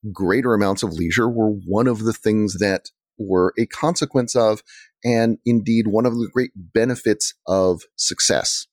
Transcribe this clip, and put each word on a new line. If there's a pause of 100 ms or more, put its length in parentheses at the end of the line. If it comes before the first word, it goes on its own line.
(120)
greater
amounts
of
leisure
were
one
of
the
things
that (300)
were
a
consequence
of, (420)
and
indeed
one
of
the
great
benefits (140)
of (140)
success